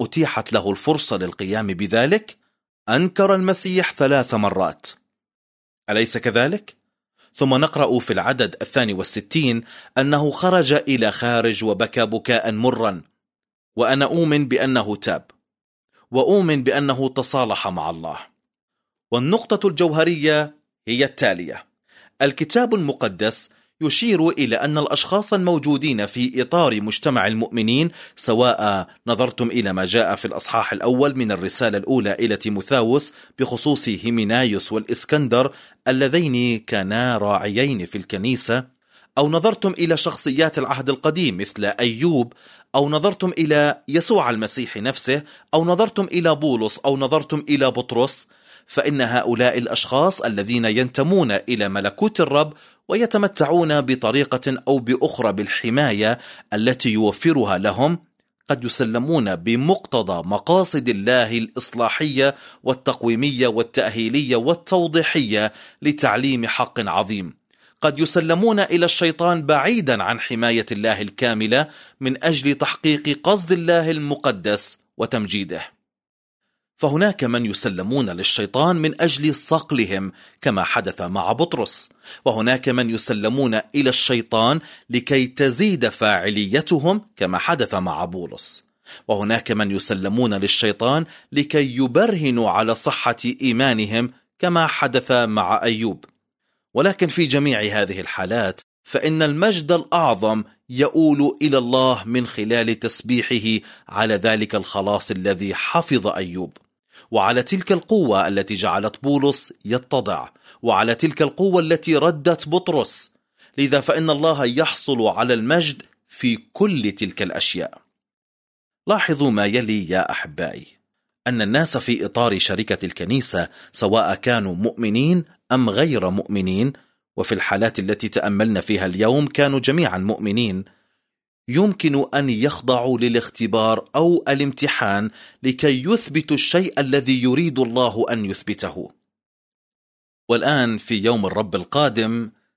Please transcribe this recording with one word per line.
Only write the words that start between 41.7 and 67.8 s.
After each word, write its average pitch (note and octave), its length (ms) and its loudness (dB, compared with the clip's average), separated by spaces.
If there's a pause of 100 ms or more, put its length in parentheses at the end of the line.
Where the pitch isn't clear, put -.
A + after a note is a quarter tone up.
أو C#3+ 140 2
نظرتم F3+ 400 0 (100)
إلى D3 500 2
يسوع D#3+ 420 2
المسيح A2 460 -4
نفسه، C3 460 0 (320)
أو D#3+ 100 4
نظرتم F#3+ 400 2
إلى E3 300 2
بولس، B2 440 0
أو C#3 180 0
نظرتم D3 520 0
إلى C3+ 220 2
بطرس، A#2+ 580 0 (380)
فإن C#3+ 340 -2
هؤلاء A#2+ 580 2
الأشخاص C3 640 0
الذين A2+ 440 -2
ينتمون B2+ 640 2
إلى G#2 380 -2
ملكوت G2+ 520 -2
الرب D3 340 2 (340)
ويتمتعون F3 920 2
بطريقة B2+ 880 -2
أو C3+ 100 4
بأخرى A#2+ 540 0
بالحماية A2 840 -2 (340)
التي A#2+ 380 0
يوفرها G#2+ 680 2
لهم، A#2 400 0 (500)
قد B2 160 -2
يسلمون A#2 720 0
بمقتضى A2 920 -2
مقاصد C3 600 2
الله A#2 500 0
الإصلاحية B2+ 960 0 (280)
والتقويمية B2+ 840 0
والتأهيلية A#2 920 0
والتوضيحية D#3 1160 0 (300)
لتعليم C3 640 0
حق - 340 -4
عظيم. F#2+ 640 -4 (380)